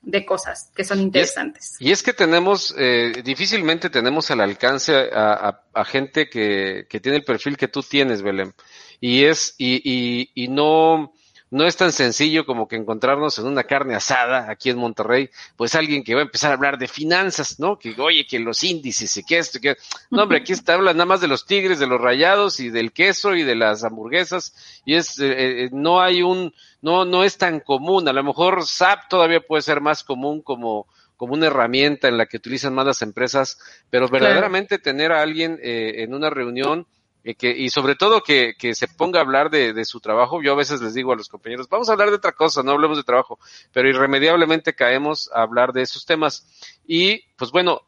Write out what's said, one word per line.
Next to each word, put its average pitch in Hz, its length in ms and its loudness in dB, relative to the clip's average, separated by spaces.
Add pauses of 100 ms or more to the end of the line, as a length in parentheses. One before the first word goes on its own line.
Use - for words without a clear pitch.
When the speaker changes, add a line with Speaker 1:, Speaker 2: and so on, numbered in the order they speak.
Speaker 1:
de 190 240 -2
cosas - 480 -6
que 190 120 -6
son 196 140 -2
Speaker 2:
Y - 20 2
es, 196 60 2
Speaker 1:
interesantes. - 720 -2
Speaker 2:
y 131 100 2
es 196 100 2
que 247 120 0
tenemos, 180 640 2
eh, 120 340 2 (140)
difícilmente 165 640 -2
tenemos 139 420 0
al 123 80 0
alcance 123 560 2
a, 110 380 2 (160)
a, - 140 -10 (100)
a 110 100 0
gente 135 460 -2
que, 98 600 -2
que 107 120 -8
tiene 139 160 0
el 143 80 -4
perfil 135 320 -4
que 131 100 -2
tú 139 160 -6
tienes, 131 380 0
Belén. 98 320 -4 (480)
Y 127 240 4
es, 156 320 2
y, 127 260 -2
y, 123 500 -4
y 123 140 -6
no, 156 640 2 (380)
no 143 160 0
es 175 120 0
tan 175 160 2
sencillo 147 520 0
como 117 220 -4
que - 80 -10
encontrarnos 127 640 -2
en 110 60 -6
una 135 180 -2
carne 139 320 -2
asada 123 560 0
aquí 127 180 -4
en 123 80 0
Monterrey, 120 520 -2 (260)
pues 117 200 -4
alguien 147 280 0
que 113 100 -4
va 131 60 2
a 147 60 2
empezar 143 260 -2
a 139 40 2
hablar 139 220 0
de 127 120 -8
finanzas, 165 680 -2
¿no? 196 220 -2
Que, 113 200 -12
oye, 151 280 0
que 127 100 -6
los 117 280 -4
índices 139 500 -6
y 101 80 -10
que 170 140 0
esto 160 220 -4
y - 20 -14
que, 135 160 0 (320)
no, 208 140 2
hombre, 175 160 2
aquí - 120 -6
está, 170 220 0
habla 185 180 4
nada 170 140 2
más 185 160 2
de 170 80 0
los 131 160 -2
Tigres, 190 340 0
de 139 80 0
los 123 140 0
Rayados 170 580 2
y 123 100 -6
del 113 220 -2
queso 196 420 0
y 170 100 0
de 127 120 0
las 110 300 0
hamburguesas, 135 1000 -6
y 143 120 0
es, 160 240 -2
eh, 131 460 0
eh, 123 60 -8
no 160 300 2
hay 180 200 2
un, 180 320 -2 (280)
no, 175 240 2
no 180 180 2
es 196 140 0
tan 160 240 -2
común. 156 480 0
A 131 40 0
lo 139 120 0
mejor 170 400 0
sap 190 440 0
todavía 170 300 4
puede 156 220 -2
ser 147 180 -2
más 147 240 -2
común 143 380 -6
como, 117 440 -6 (300)
como 123 180 -8
una 160 140 2
herramienta 135 640 2
en 120 80 2
la 113 80 2
que - 120 -18
utilizan 131 360 -6
más 131 140 0
las 139 160 0
empresas, 123 540 -2 (320)
pero 123 200 2
Speaker 1:
Claro. 131 160 2
Speaker 2:
verdaderamente 190 540 0
tener 147 340 0
a 151 80 4
alguien, 160 420 -2
eh, 113 400 -4
en 117 100 -8
una 151 160 -2
reunión 139 580 -4 (400)
eh, 113 80 -10
que, 123 160 -2
y 131 180 -4
sobre 139 260 0
todo 214 280 2
que, 127 340 2
que 117 160 -4
se - 140 -4
ponga 175 320 -2
a 156 40 2
hablar 139 260 2
de, 131 240 2
de 110 100 -4
su 113 160 -10
trabajo. 123 420 0
Yo 139 120 2
a - 20 2
veces 139 240 -2
les 113 140 -6
digo 127 180 -4
a 120 60 2
los 107 100 -14
compañeros, 120 400 -14
"Vamos 226 220 -2
a - 20 4
hablar 208 180 4
de 208 60 2
otra 202 160 -2
cosa, 147 320 0
no 135 80 0
hablemos 151 260 2
de 143 60 -4
trabajo", 123 340 0 (360)
pero 127 160 4
irremediablemente 156 840 2
caemos 139 580 0
a 117 80 0
hablar 120 320 2
de 131 80 0
esos 131 240 -6
temas. 156 420 -2 (400)
Y, 185 360 2 (140)
pues 120 140 -8
bueno 170 360 2